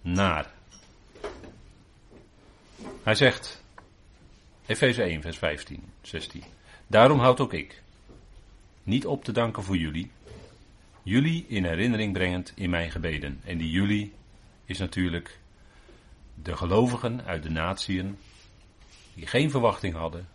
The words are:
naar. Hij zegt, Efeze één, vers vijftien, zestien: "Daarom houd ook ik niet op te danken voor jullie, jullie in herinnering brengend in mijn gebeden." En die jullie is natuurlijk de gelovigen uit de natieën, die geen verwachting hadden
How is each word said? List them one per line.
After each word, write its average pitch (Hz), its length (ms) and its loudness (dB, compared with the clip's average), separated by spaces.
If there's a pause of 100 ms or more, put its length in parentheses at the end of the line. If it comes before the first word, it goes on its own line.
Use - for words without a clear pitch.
naar. 87 500 2 (2500)
Hij - 120 4
zegt, - 480 2 (1000)
Efeze 120 380 2
één, 82 180 0
vers 80 160 -8
vijftien, - 460 -4 (180)
zestien: - 420 -12 (440)
"Daarom 127 320 8
houd 123 200 6
ook 135 140 0
ik - 280 -10 (1000)
niet 113 220 0
op 139 180 -4
te - 80 -8
danken 113 320 -2
voor 92 140 0
jullie, 80 340 -4 (920)
jullie 151 440 2
in 101 160 -2
herinnering 104 500 0
brengend 90 420 -2
in 92 140 -2
mijn 85 220 0
gebeden." 73 520 -6
En 85 140 -6
die 80 120 -4
jullie 101 440 0 (520)
is - 120 -8
natuurlijk 90 640 -4 (1000)
de 85 140 -6
gelovigen 117 680 0
uit 85 180 -6
de 78 60 -8
natieën, 92 680 -2 (960)
die 80 120 -14
geen 143 240 2
verwachting 110 440 0
hadden 82 400 -8